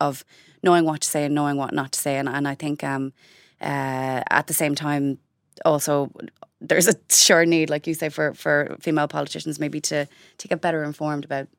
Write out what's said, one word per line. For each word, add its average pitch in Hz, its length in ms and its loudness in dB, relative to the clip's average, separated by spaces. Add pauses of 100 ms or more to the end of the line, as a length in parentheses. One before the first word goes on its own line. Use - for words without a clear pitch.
of 143 240 -2 (380)
knowing 175 220 6
what 156 160 -2
to - 80 -2
say 147 160 0
and 143 100 0
knowing 143 220 0
what 135 160 -4
not 135 200 -2
to - 60 -4
say. 139 200 -2
And, 139 100 -2
and 143 180 -2
I 139 80 -4
think, 147 300 -6
um, 135 280 -4 (480)
uh, 131 720 -2
at 147 160 2
the 160 80 -6
same 147 220 0
time, 143 420 -2 (460)
also, 143 480 2 (480)
there's 170 260 4
a 214 80 6 (160)
sure 170 340 6
need, 160 260 4
like 151 180 -4
you 160 60 -2
say, 151 160 -4
for, 151 240 -2
for 147 460 0
female 151 280 0
politicians 151 500 -6
maybe 151 220 -6
to, 147 260 -2 (320)
to - 100 -16
get 170 120 -2
better 160 240 0
informed 147 400 -4
about 139 240 -6 (100)